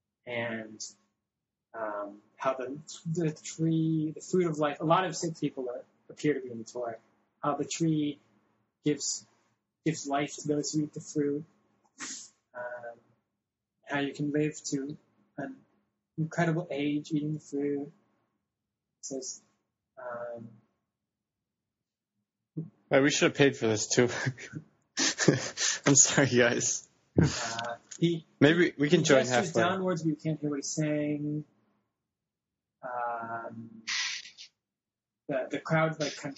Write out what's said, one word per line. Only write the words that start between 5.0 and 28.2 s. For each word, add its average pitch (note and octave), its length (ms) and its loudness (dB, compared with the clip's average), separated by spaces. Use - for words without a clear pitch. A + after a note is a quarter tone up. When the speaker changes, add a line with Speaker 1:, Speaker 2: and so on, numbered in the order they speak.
Speaker 1:
of E3+ 120 -4
sick E3 220 -4
people C3+ 300 -4
are, B2 140 -10
appear D3+ 260 0
to C3 40 -4
be B2+ 120 -10
in A2+ 80 -10
the A2 40 -10
tour, A#2 340 -8
how D3 120 2
the D3 100 -2
tree D3+ 540 0
gives, - 400 -2
gives D#3+ 220 -2
life C#3+ 300 -2
to D3+ 100 -8
those D3 240 0
who D#3 120 0
eat D3 100 -8
the D#3+ 80 -10
fruit, D3 420 -2
um, A#2+ 400 -10
how C#3+ 100 -2
you C#3 140 -2
can D3 180 -4
live D3+ 240 0
to C#3+ 300 -4
an C3+ 180 -10
incredible D#3+ 540 0
age D3 400 -2
eating D3+ 220 -2
the D3+ 60 -6
fruit. C#3+ 420 -4
It - 40 -18
says, - 360 -10
um, A#2+ 480 -10
Speaker 2:
Hey, C#3 100 6
we D3 100 6
should D#3+ 200 4
have - 60 -10
paid C#3 200 6
for A#2 100 0
this G#2+ 200 2
too. B2 220 4
<laughs> - 920 2
I'm C#3+ 80 8
sorry, C3+ 320 6
guys. A#2+ 600 2
Speaker 1:
Uh, D#3 80 8
he, E3 260 0